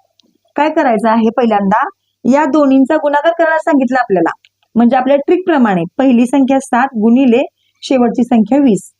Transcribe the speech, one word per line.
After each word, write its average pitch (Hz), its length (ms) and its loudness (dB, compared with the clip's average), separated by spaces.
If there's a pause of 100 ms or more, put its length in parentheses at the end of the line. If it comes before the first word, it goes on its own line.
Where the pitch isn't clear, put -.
(560)
काय 294 160 -2
करायचं 240 380 0
आहे, 220 280 2
पहिल्यांदा 214 460 0 (420)
या 269 220 2
दोन्हींचा 269 500 2
गुणाकार 294 420 -2
करायला 320 220 0
सांगितलं 262 380 0
आपल्याला, 180 320 -2 (440)
म्हणजे 240 220 2
आपल्या 262 200 0
ट्रिक 359 280 -2
प्रमाणे 233 380 0 (140)
पहिली 254 300 2
संख्या 269 340 0
सात 254 340 -2
गुणिले 233 460 2 (420)
शेवटची 240 420 0
संख्या 226 340 0
वीस, 233 400 0